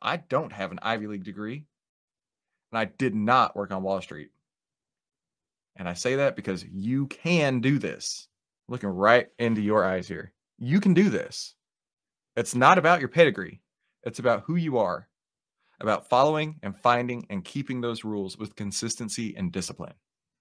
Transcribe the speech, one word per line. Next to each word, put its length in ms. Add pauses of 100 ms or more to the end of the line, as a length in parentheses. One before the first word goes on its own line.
I 160
don't 340
have 220
an 80
Ivy 260
League 160
degree, 400 (1120)
and 60
I 40
did 320
not 400
work 160
on 120
Wall 180
Street. 300 (1500)
And 100
I 60
say 240
that 180
because 300
you 420
can 540
do 180
this. 480 (400)
Looking 220
right 380 (120)
into 220
your 240
eyes 240
here. 240 (260)
You 220
can 120
do 160
this. 460 (800)
It's 180
not 240
about 220
your 80
pedigree. 540 (420)
It's 160
about 260
who 100
you 220
are, 300 (720)
about 300
following 520
and 160
finding 520
and 160
keeping 340
those 240
rules 340
with 180
consistency 840
and 160
discipline. 400 (480)